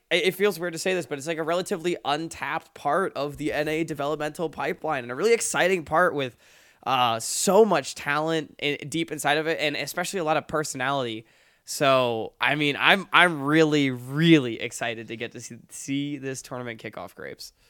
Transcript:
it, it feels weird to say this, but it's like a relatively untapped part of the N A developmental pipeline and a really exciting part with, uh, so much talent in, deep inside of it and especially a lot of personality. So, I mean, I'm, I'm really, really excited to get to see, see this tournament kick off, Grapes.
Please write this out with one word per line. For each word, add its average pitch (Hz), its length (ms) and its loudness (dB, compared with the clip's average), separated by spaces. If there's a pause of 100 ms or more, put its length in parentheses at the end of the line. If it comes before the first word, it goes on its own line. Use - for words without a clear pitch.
(100)
it, 165 160 2
it 185 100 4
feels 190 240 0
weird 175 140 -6
to 160 40 -8
say 190 160 0
this, 175 120 -2
but 147 120 -6
it's 135 80 -10
like 165 120 -4
a 160 40 -4
relatively 175 600 -2
untapped 151 720 -4
part 160 420 0
of 143 220 -6
the 143 140 -4
N 147 140 -2
A 156 160 -2
developmental 151 680 -4
pipeline 147 520 -4
and 120 80 -10
a 127 60 -6
really 202 160 2
exciting 180 520 2
part 160 300 2
with, 135 220 -4 (500)
uh, 123 320 2
so 196 460 4
much 170 320 2
talent 156 640 -2
in, 143 160 0 (120)
deep 160 220 -4
inside 147 280 0
of 156 100 -2
it 165 100 0
and 147 160 -2
especially 175 460 -6
a 160 40 -2
lot 156 120 2
of 143 100 -2
personality. 131 800 -4 (380)
So, 127 760 2
I 131 160 2
mean, 147 220 0
I'm, 160 340 4
I'm 160 300 6
really, 147 480 4
really 131 720 4
excited 113 480 -8
to 120 80 -8
get 113 160 -10
to 120 80 -12
see, 120 160 -16 (140)
see 143 480 -6
this 131 240 -10
tournament 123 380 -10
kick 110 180 -12
off, 90 160 -14
Grapes. - 380 -16 (180)